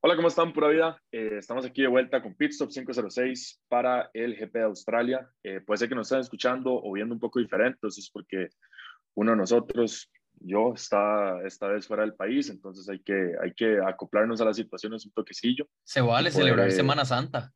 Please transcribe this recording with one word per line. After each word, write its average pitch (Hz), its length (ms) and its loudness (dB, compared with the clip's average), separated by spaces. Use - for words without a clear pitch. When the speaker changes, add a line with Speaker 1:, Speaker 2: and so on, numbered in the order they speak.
Speaker 1:
¿Cómo 165 120 4
están, 165 240 2
pura 151 160 4
vida? 160 420 2
Eh, 110 280 -4
estamos 120 260 -6
aquí 127 180 -2
de 131 60 4
vuelta 127 340 2
con 101 120 -14
Pit 147 160 0
Stop 147 200 -4
cinco 127 240 -10
cero 113 160 -2
seis 127 580 -4
para 123 440 0
el 117 260 -4
G 107 120 -8
P 117 100 -4
de 113 40 2
Australia. 120 640 -2
Eh, 95 180 -8
puede 107 180 -2
ser 117 100 0
que 131 60 -2
nos 113 120 -4
estén 131 140 0
escuchando 127 520 -2
o 107 200 -4
viendo 107 220 -4
un 110 60 -8
poco 120 200 -2
diferente, 113 380 0
eso 101 120 -10
es - 100 -18
porque 92 380 -6
uno 107 180 2
de 110 60 2
nosotros, 117 720 0
yo, 107 400 0
está 101 680 0
esta 98 240 -8
vez 101 180 -2
fuera 107 160 -2
del 107 120 -2
país, 131 340 -2
entonces 95 400 -16
hay 95 120 -8
que, 95 320 0
hay 87 120 -4
que 110 300 2
acoplarnos 104 560 0
a 113 40 4
las 107 120 2
situaciones 107 480 -8
un 104 80 -20
toquecillo 123 560 -4
Speaker 2:
Se - 180 -2
vale 123 280 4
Speaker 1:
y 160 40 -2
poder, - 120 2
Speaker 2:
celebrar - 240 4
Speaker 1:
eh, 95 40 2
Speaker 2:
Semana 139 320 2
Santa. 131 520 -4